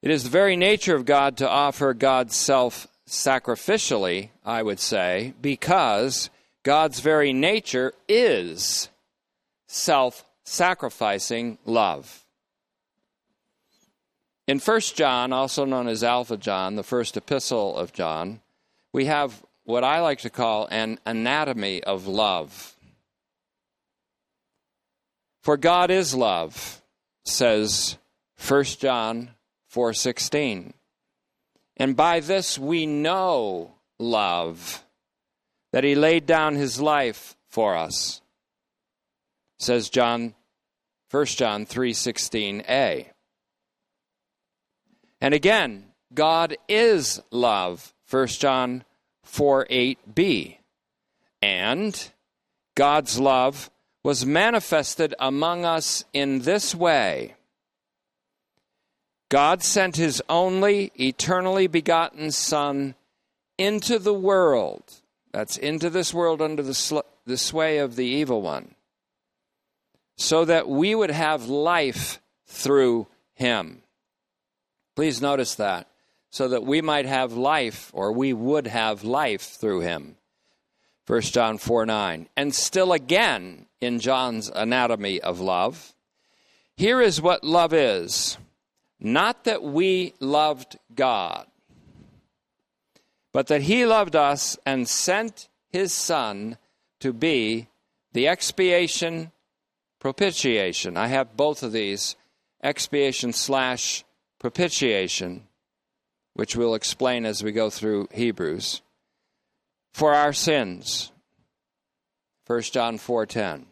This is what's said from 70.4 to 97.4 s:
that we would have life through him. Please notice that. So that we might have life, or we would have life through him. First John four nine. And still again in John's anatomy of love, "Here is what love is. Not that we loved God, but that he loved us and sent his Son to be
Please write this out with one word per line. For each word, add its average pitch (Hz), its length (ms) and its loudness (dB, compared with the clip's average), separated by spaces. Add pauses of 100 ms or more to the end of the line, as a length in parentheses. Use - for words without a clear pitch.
that 165 240 2
we 165 260 2
would 208 160 2
have 151 380 -2
life 147 720 -2 (260)
through 127 640 2 (240)
him. 113 500 -2 (1120)
Please 143 260 0
notice 139 360 0
that. 95 320 -2 (420)
So 135 180 -4
that 123 160 0
we 143 160 2
might 151 260 0
have 131 260 0
life, 127 600 -2
or 101 200 -2
we 131 200 0
would 123 360 -2
have 110 340 -2
life 120 400 -2
through 98 380 -4
him. 78 360 -6 (920)
First - 280 -2
John 113 240 0
four 113 280 0
nine. 95 500 -2
And 139 180 -2
still 185 380 0
again 135 720 0 (140)
in 123 180 -2
John's 117 500 -2
anatomy 110 720 0
of 87 200 -4
love, 95 520 -2 (840)
"Here 233 240 4
is 180 200 4
what 175 220 2
love 165 300 4
is. 113 640 0 (640)
Not 160 440 0
that - 180 -2
we 180 560 0
loved 143 600 -2 (160)
God, 113 520 -2 (1900)
but 135 160 0
that 147 140 2
he 220 220 4
loved 214 320 2
us 143 480 2
and 131 240 0
sent 208 600 -2 (200)
his 180 240 -2
Son 113 640 -4 (440)
to 131 120 -2
be 117 560 0 (440)